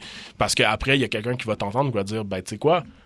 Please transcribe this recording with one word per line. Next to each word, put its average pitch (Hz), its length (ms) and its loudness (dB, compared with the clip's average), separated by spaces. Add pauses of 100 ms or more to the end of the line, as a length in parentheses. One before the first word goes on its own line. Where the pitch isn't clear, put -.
(380)
parce - 160 2
qu'après, 117 420 2
il 139 60 4
y 120 40 2
a - 40 0
quelqu'un 113 260 -2
qui 123 120 -6
va 107 80 0
t'entendre, 113 340 0
qui 117 80 -2
va 98 60 2
dire, « 107 220 -2
Ben, 95 180 -4
tu - 80 -14
sais 107 80 -6
quoi ? 160 240 4 (220)